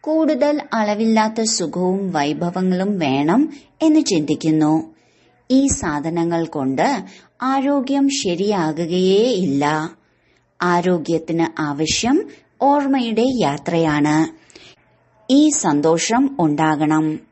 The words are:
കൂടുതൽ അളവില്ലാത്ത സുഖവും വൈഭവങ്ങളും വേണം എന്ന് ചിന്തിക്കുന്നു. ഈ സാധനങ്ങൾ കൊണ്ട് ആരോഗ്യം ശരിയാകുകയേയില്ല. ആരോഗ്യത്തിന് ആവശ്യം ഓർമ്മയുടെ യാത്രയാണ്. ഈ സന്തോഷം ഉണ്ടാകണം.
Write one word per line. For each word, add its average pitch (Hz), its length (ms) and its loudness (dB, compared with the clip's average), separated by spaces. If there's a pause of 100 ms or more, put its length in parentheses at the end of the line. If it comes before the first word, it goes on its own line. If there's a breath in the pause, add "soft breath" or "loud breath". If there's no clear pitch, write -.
കൂടുതൽ 294 600 0 (140)
അളവില്ലാത്ത 220 680 0
സുഖവും 185 680 -2
വൈഭവങ്ങളും 175 880 -2
വേണം 160 540 0 (300 loud breath)
എന്ന് 311 180 4
ചിന്തിക്കുന്നു. 156 960 0 (560 soft breath)
ഈ 269 160 4
സാധനങ്ങൾ 165 800 -2
കൊണ്ട് 156 580 -2 (380 loud breath)
ആരോഗ്യം 277 680 0
ശരിയാകുകയേയില്ല. 175 1800 0 (720)
ആരോഗ്യത്തിന് 170 1000 0
ആവശ്യം 160 680 0 (340 loud breath)
ഓർമ്മയുടെ 254 600 0 (180)
യാത്രയാണ്. 151 960 0 (920 loud breath)
ഈ 294 180 6
സന്തോഷം 170 920 0
ഉണ്ടാകണം. 156 800 0 (120)